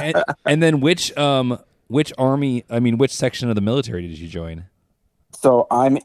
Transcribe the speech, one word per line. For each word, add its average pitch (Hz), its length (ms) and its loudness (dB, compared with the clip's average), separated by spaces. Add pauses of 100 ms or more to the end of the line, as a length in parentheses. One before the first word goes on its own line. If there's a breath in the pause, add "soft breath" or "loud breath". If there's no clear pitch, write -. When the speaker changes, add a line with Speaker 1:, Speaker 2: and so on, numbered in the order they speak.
Speaker 1:
and, 160 200 0 (220)
and 151 180 2
then 156 180 2
which, 170 360 0
um, 131 400 0 (300)
which 147 300 -2
army, 131 520 0
I 117 100 -2
mean, 120 180 2
which 131 160 2
section 123 360 -2
of 110 60 0
the 104 60 0
military 107 460 -2
did 80 120 -12
you 85 80 -12
join? 82 380 -10 (680)
Speaker 2:
So 123 380 4
I'm 135 340 2